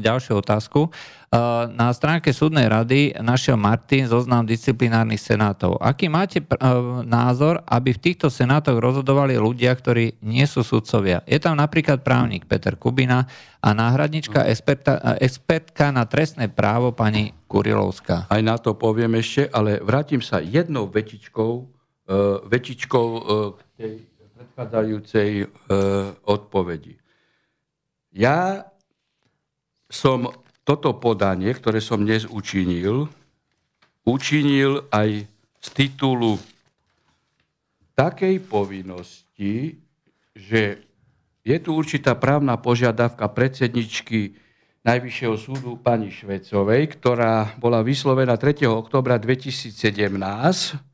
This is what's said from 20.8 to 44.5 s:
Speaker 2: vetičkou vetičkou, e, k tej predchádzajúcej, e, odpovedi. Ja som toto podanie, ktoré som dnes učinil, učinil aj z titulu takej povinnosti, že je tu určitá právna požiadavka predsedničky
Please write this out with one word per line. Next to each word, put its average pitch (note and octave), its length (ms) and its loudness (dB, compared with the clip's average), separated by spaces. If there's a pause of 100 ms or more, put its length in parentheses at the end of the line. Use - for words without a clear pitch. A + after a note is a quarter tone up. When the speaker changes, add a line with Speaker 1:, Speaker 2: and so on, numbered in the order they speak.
Speaker 2:
vetičkou A2 840 -6 (760)
vetičkou, B2 600 -2
e, A#2 140 -6 (320)
k - 80 -20 (180)
tej A2 140 -10 (420)
predchádzajúcej, A2 960 -2 (120)
e, G2 40 -4 (800)
odpovedi. F2 720 -4 (1120)
Ja E3+ 540 0 (1200)
som C3 420 -2 (340)
toto D3 340 0
podanie, G2 560 0
ktoré A2 280 -2
som G#2 220 -4
dnes A2 220 0
učinil, G2 840 -4 (920)
učinil C#3 880 0
aj G#2+ 360 0 (360)
z - 80 -16
titulu C3 680 0 (1600)
takej F#3 480 0
povinnosti, G2 1400 -6 (540)
že G#2 500 -2 (600)
je C3 160 0
tu E3 160 -6
určitá D3+ 400 0
právna C3+ 420 0
požiadavka A#2 760 0
predsedničky A#2 1080 -2 (440)